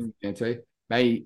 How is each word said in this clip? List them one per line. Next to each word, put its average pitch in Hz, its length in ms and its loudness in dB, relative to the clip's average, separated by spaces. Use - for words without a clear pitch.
tu 101 140 -6
sais, 120 300 -4
ben, 117 360 4